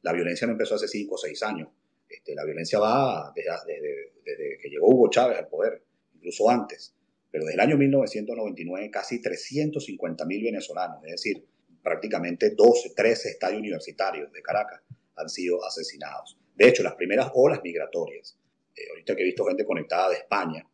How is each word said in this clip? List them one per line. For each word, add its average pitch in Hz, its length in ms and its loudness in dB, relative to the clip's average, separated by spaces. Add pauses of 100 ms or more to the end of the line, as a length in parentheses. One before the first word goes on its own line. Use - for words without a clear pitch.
la 85 100 -2
violencia 87 340 -2
no 117 80 -2
empezó 107 200 -2
hace - 140 -4
cinco 101 260 -6
o 90 40 -8
seis - 240 -8
años. 90 260 -6 (400)
Este, - 260 -14
la 73 100 -8
violencia 82 360 -2
va 110 540 0
desde, 82 160 -4 (160)
desde, 73 460 -10 (120)
desde 71 340 -8
que 71 100 -14
llegó 76 200 4
Hugo 123 200 8
Chávez 117 300 4
al - 80 -8
poder, - 380 -4 (300)
incluso 104 360 0
antes. - 460 -2 (340)
Pero 78 140 -4
desde 80 100 -6
el 90 60 0
año 143 160 6
mil 139 160 6
novecientos 117 440 0
noventa 95 240 -8
y 82 40 -10
nueve, 95 260 -8
casi 117 320 -6
trescientos 147 600 -4
cincuenta 82 400 -8
mil 98 180 -4
venezolanos, 87 640 -6
es 82 80 -14
decir, 95 340 -6 (340)
prácticamente 90 680 0
doce, 117 440 6
trece 110 360 2
estadios 107 300 -4
universitarios 95 720 -6
de - 100 -18
Caracas - 400 -4 (320)
han 78 140 -10
sido 87 360 -2
asesinados. 73 760 -12 (160)
De 160 140 10
hecho, - 140 6
las 90 120 -2
primeras 101 400 0
olas 131 280 6
migratorias, 82 760 -8 (380)
eh, - 140 -14
ahorita 82 260 -6
que 92 60 -2
he 92 40 2
visto 95 180 -2
gente 95 200 0
conectada 87 460 0
de 87 60 0
España 82 580 -4